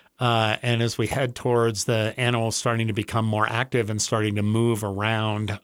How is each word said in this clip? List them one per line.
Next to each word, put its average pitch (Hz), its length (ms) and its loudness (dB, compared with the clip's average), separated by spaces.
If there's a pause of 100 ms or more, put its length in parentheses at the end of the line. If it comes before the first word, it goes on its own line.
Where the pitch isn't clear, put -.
(200)
uh, 113 420 2
and 120 200 0
as 117 160 0
we 110 100 0
head 131 280 -2
towards 117 500 0
the 110 320 0
animals 120 380 0
starting 113 320 0
to 110 60 -2
become 113 320 0
more 107 220 2
active 117 420 0
and 107 120 -2
starting 107 340 0
to 104 80 0
move 113 400 2
around, 107 800 -2